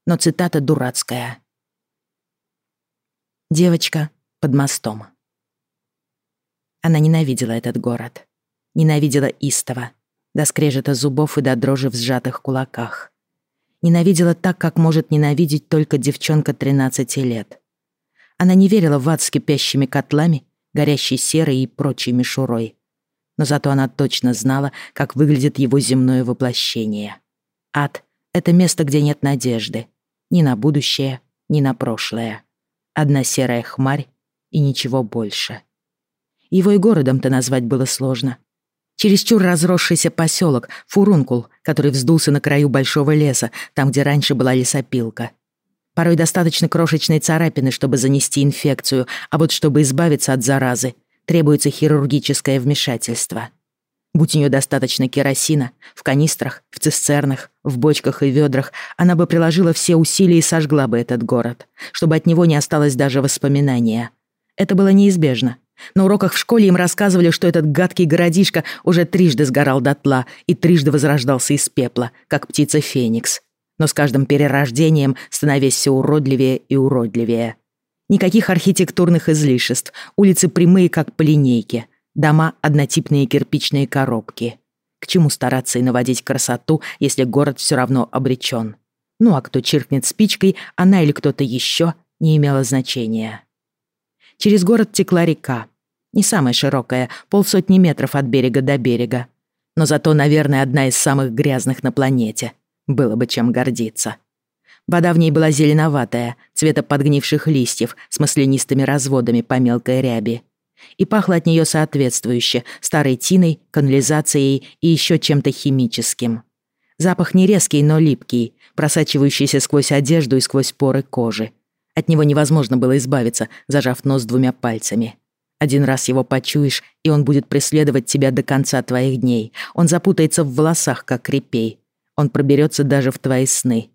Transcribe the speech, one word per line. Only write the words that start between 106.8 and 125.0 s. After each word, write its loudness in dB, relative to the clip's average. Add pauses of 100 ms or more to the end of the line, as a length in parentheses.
подгнивших 0
листьев -2 (140)
с -10
маслянистыми 0
разводами 0
по -2
мелкой 0
ряби. -4 (560)
И 0
пахло 0
от 0
неё 4
соответствующе – -2 (180)
старой 0
тиной, 2 (120)
канализацией 0 (120)
и 0
ещё 2
чем-то 0
химическим. -2 (560)
Запах 0
не 6
резкий, 2
но 4
липкий, 0 (220)
просачивающийся 0
сквозь 0
одежду 2
и 2
сквозь -2
поры 0
кожи. -6 (440)
От -2
него 4
невозможно 2
было 2
избавиться, -2 (180)
зажав -2
нос 0
двумя 0
пальцами. -6 (400)